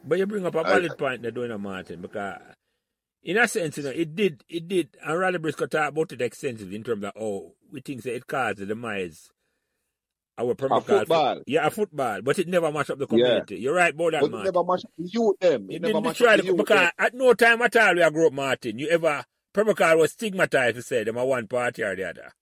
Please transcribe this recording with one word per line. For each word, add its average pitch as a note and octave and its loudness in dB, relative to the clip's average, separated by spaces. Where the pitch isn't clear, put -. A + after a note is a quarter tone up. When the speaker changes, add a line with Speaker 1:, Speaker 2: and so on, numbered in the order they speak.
Speaker 1:
But F3 2
you G3 0
bring G3+ -6
up D#3 -4
a D#3+ 0
Speaker 2:
I, F#3+ 2
Speaker 1:
valid E3+ -4
point B2+ -4
there, A#2 -6
Dwayne A#2+ -8
Martin, F#2 -10
because G2 -10
in F3+ -4
a A#3 2
sense, E3+ -4
you D3 -8
know, C3+ -4
it D#3 -6
did, F#3 -2
it E3+ -8
did, F3 -4
and D#3+ -2
Riley F#3 -2
Briscoe D#3 -4
talked D3+ -2
about D#3 -4
it A#2+ -8
extensively A2 -6
in A2 -12
terms G2+ -6
of, G2 -8
oh, G2 -8
we C3+ -14
think B2 -12
that A#2+ -6
it B2+ -12
caused A2+ -2
the G2 -8
demise G#2 -8
our A#2+ -2
Pembroke B2+ 0
Speaker 2:
A G4+ 6
football. D3 0
Speaker 1:
Yeah, D3+ 0
a - 2
football, C3+ -4
but C#3+ 0
it E3 -2
never E3+ 0
matched D3+ -4
up C3+ -6
the C3+ -4
Speaker 2:
Yeah. A2+ 4
Speaker 1:
community. G2 -12
You're C3 -2
right E3+ 2
about D#3+ 0
that, D3 0
Speaker 2:
But D3 2
it - -
Speaker 1:
Martin. F#3+ -4
Speaker 2:
never F3 2
matched F3+ -2
up - -20
the F3 -8
youth G#3+ 2
them. C3 2
It E3 -8
Speaker 1:
It - -8
Speaker 2:
never D#3+ 0
Speaker 1:
didn't - -
Speaker 2:
matched D#3+ -4
Speaker 1:
try A3+ 8
Speaker 2:
up - 4
the F3+ 2
Speaker 1:
to, - -4
Speaker 2:
youth F#3 2
Speaker 1:
because G#3 0
Speaker 2:
them. F3+ 4
Speaker 1:
at A#3 2
no B3+ 4
time A#3 6
at A#3+ 0
all G3+ 6
we F#3 4
have D#3 6
grown D#3+ 4
up, C3 2
Martin. B2+ -4
You D3+ -6
ever, D#3+ 2
Pembroke G#3 2
was D#3+ 4
stigmatized D3+ 0
to A#2+ -12
say A#2+ -2
them A2+ -4
are B2 0
one B2 0
party B2 -2
or F#2+ -4
the F#2 -6
other. - -16